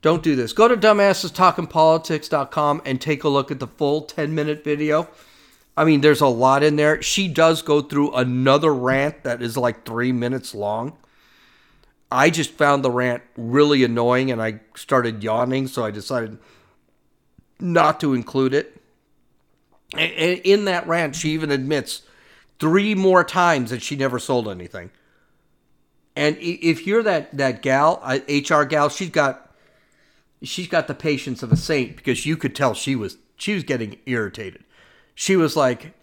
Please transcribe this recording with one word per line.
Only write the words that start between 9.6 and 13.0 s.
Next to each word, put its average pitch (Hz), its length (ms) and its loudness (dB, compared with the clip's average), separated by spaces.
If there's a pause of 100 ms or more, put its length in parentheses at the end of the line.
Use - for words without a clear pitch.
three 120 280 -2
minutes 123 420 -4
long. 110 420 -6 (1120)
I 135 200 4
just 160 220 -4
found 143 320 2
the 131 80 2
rant 123 320 -2 (120)